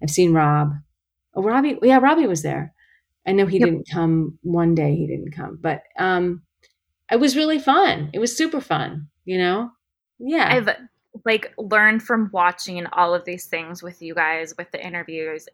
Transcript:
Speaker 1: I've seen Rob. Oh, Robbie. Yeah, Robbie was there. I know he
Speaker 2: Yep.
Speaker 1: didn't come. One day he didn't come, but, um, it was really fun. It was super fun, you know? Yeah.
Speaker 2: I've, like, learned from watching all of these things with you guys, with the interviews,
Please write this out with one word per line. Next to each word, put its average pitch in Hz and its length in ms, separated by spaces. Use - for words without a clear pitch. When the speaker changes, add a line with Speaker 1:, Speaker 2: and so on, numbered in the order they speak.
Speaker 1:
I've 147 80
seen 170 220
Rob. 147 380
Oh, 190 80
Robbie. 254 400
Yeah, 254 160
Robbie 294 300
was 160 140
there. 147 300
I 190 60
know 196 140
he 190 120
Speaker 2:
Yep. 226 100
Speaker 1:
didn't - 220
come. 160 520
One 170 320
day 147 200
he 160 120
didn't - 260
come, - 280
but, 156 220
um, 180 440
it 233 80
was 262 180
really 311 220
fun. 277 540
It 185 80
was 233 160
super 320 240
fun, 151 480
you 185 140
know? 196 320
Yeah. 269 320
Speaker 2:
I've, 233 180
like, 220 340
learned 214 460
from 220 280
watching 180 600
all 175 220
of 175 100
these 180 220
things 165 360
with 175 180
you 160 140
guys, 160 420
with 175 140
the - 160
interviews, 160 680